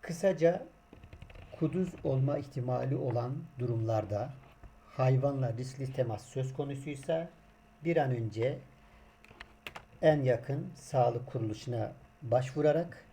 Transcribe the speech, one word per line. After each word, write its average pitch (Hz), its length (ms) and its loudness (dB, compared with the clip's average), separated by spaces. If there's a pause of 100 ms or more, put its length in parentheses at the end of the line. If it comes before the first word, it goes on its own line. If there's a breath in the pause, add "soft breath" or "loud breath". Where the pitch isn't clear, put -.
Kısaca 170 640 4 (920)
kuduz 175 340 0 (100)
olma 139 340 2
ihtimali 127 580 -2
olan 127 480 -2 (160)
durumlarda 110 680 0 (560)
hayvanla 131 680 2
riskli 131 400 -8
temas 113 320 -4
söz 131 280 -4
konusuysa 147 760 -4 (540)
bir 165 140 2
an 139 140 2
önce 113 480 -2 (1400 loud breath)
en 151 200 6
yakın 127 540 0
sağlık 120 520 2
kuruluşuna 110 640 -4 (300)
başvurarak 147 920 2